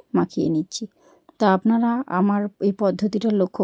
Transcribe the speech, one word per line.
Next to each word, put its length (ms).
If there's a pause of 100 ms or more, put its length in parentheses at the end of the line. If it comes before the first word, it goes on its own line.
(160)
মাখিয়ে 380
নিচ্ছি। 300 (560)
তা 60 (100)
আপনারা 340 (280)
আমার 240 (260)
এই 40 (100)
পদ্ধতিটা 480 (100)
লক্ষ্য 240